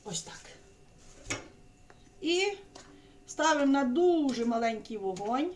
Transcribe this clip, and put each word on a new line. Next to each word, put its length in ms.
Ось 180
так. 180
І 320
ставимо 460
на 120
дуже 600
маленький 520
вогонь 600